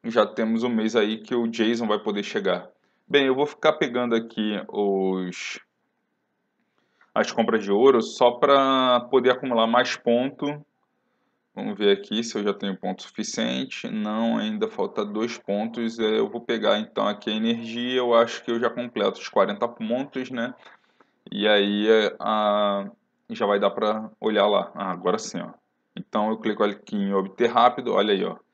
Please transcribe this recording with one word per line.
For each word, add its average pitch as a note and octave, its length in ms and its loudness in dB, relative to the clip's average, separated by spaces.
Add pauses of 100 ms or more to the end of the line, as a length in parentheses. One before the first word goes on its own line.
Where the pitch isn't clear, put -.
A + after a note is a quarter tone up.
Já A2+ 220 4
temos A2+ 380 -2
um B2 60 0
mês A2 260 0
aí A2 240 2
que - 160 -6
o A#2 120 0
Jason A2+ 380 0
vai G#2+ 140 0
poder G2+ 240 -4
chegar. F#2+ 440 -2 (400)
Bem, C#3 200 4
eu C3 80 2
vou C#3+ 100 0
ficar D3+ 280 0
pegando B2 420 0
aqui G#2+ 520 -2
os, F#2+ 920 -2 (1500)
as A2 180 0
compras A2+ 320 2
de G2 80 -2
ouro C3 300 6
só - 300 4
pra C3+ 680 4
poder B2 280 2
acumular B2 380 2
mais B2 280 2
ponto. C#3 680 -2 (880)
Vamos G2+ 240 -8
ver G2+ 180 4
aqui G#2+ 280 -6
se A#2 120 -8
eu G#2 80 -4
já G2+ 120 -2
tenho G2 200 -6
ponto F#2 280 -8
suficiente. B2 840 -6
Não, A2 520 -4
ainda G#2+ 280 -4
falta G2+ 380 -6
dois G#2+ 320 -6
pontos. A2+ 600 -6
É, A2 180 0
eu A2 100 0
vou A#2 140 -8
pegar G#2+ 380 0
então G#2+ 280 -2
aqui G#2 220 -4
a G#2+ 60 -2
energia. A#2 640 -2
Eu A#2+ 160 2
acho A#2 280 2
que - 60 -10
eu A#2 100 0
já A#2+ 80 0
completo A2 520 -2
os - 100 -12
quarenta G#2 380 0
pontos, B2 640 -6
né? A#2+ 240 -6 (760)
E G2+ 160 0
aí, G#2 400 4
é, A2 320 4
a, G#2 680 0 (400)
já A2+ 180 -2
vai G2+ 100 4
dar G2 140 4
pra A2 480 -2
olhar G#2+ 260 2
lá. G2 300 2
Ah, F#2 160 -6
agora F2+ 260 -2
sim, - 220 -8
ó. - 100 -10 (460)
Então G#2+ 340 -4
eu A2 80 -4
clico A2 240 -2
aqui G#2 340 -2
em G2 180 -2
obter G2 340 0
rápido. A#2+ 460 2
Olha G#2 200 2
aí, F#2 120 0
ó. F#2 100 -8 (180)